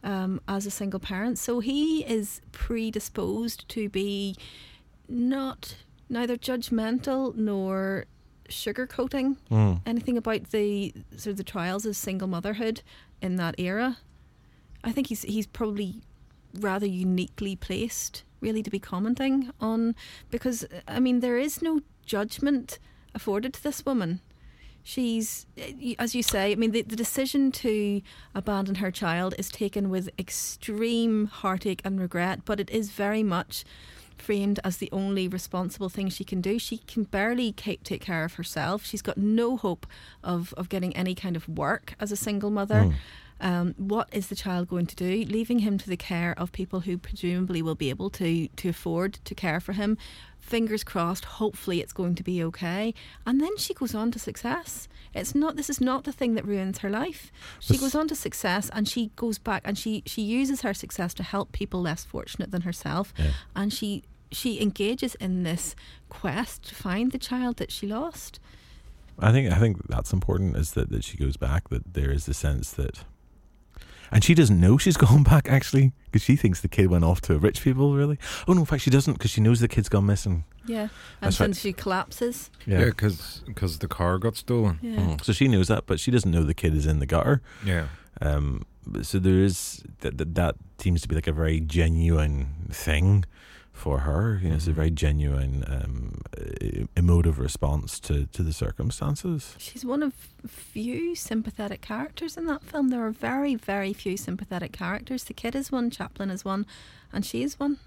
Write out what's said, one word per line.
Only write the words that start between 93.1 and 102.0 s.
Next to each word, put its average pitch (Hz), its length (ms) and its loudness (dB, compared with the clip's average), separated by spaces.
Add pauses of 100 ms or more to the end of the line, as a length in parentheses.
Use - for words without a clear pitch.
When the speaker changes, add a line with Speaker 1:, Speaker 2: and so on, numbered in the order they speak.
Speaker 2:
for 69 260 0
her. 90 420 2
You 90 80 2
know, 80 60 4
it's 78 120 0
a - 20 0
Speaker 3:
Mm-hmm. 78 60 4
Speaker 2:
very 78 160 4
genuine, 69 760 2
um, 65 540 -4 (400)
e-, - 240 -4 (100)
emotive 85 440 8
response 71 640 0
to, 71 260 0
to - 160 -2
the 80 100 0
circumstances. - 1040 -2
Speaker 1:
She's - 280 -14
one 277 180 0
of 269 100 -2 (320)
few 262 720 -6
sympathetic 220 640 -6
characters 294 560 -8